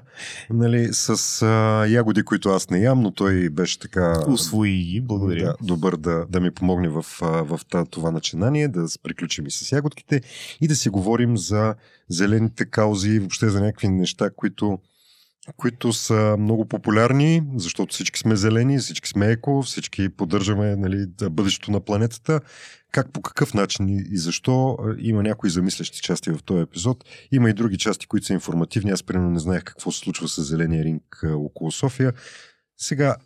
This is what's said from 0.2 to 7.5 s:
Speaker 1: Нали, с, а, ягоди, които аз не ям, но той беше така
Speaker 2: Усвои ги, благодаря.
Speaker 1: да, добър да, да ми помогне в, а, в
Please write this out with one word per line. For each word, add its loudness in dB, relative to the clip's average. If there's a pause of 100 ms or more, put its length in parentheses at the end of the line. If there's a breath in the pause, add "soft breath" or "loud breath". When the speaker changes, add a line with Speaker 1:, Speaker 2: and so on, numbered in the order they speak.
Speaker 1:
Нали, 2
с, -2 (320)
а, 4
ягоди, 4
които 0
аз 2
не 0
ям, 4
но 2
той 2
беше -2
така 0
Speaker 2:
Усвои 0
ги, -4
благодаря. 0
Speaker 1:
да, 0
добър 0
да, -2
да -2
ми 2
помогне 0
в, -4 (160)
а, -2
в -2 (100)